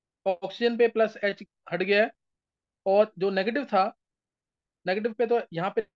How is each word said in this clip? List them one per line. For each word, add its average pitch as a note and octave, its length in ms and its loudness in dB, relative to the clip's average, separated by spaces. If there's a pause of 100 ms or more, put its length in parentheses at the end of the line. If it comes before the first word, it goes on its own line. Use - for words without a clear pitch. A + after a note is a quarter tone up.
(260)
ऑक्सीजन G3 520 -2
पे A#3 120 6
plus A3 340 0
H G3+ 200 -4 (300)
हट F3 100 -2
गया G3+ 200 2
है A#3+ 80 -2 (720)
और G#3 340 4
जो F#3+ 100 0
negative A3 360 -2
था, F#3+ 180 2 (1000)
negative G#3 280 -2
पे A#3+ 120 -2
तो A#3 140 2 (140)
यहाँ F3 220 -4
पे A3 100 -2 (120)